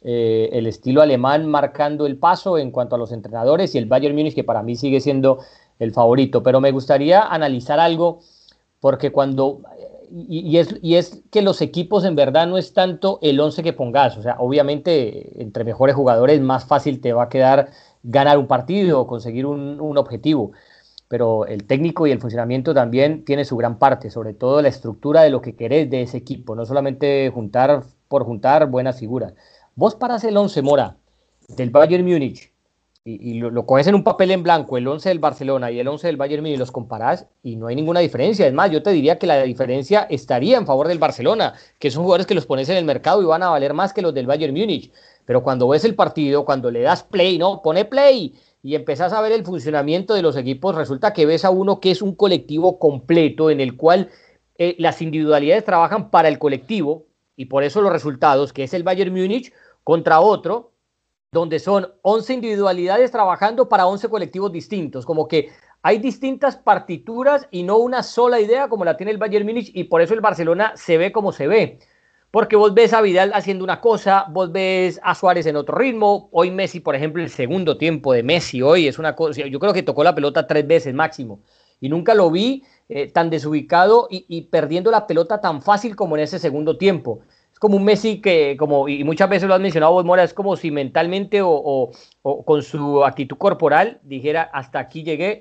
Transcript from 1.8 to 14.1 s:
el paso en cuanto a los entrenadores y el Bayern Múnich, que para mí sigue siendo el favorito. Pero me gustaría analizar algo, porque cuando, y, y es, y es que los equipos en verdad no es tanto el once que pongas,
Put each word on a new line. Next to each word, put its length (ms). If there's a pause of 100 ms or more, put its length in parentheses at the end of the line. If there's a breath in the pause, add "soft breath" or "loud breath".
el 100
paso 420
en 120
cuanto 240
a 40
los 120
entrenadores 640
y 40
el 80
Bayern 280
Múnich, 200
que 100
para 180
mí 140
sigue 240
siendo 400 (400 loud breath)
el 100
favorito. 540
Pero 160
me 100
gustaría 520
analizar 580
algo, 400 (580 soft breath)
porque 320
cuando, 520 (500)
y, 280
y 180
es, 220
y 140
es 280 (100)
que 100
los 180
equipos 440
en 100
verdad 320
no 100
es 160
tanto 480
el 200
once 240
que 80
pongas, 440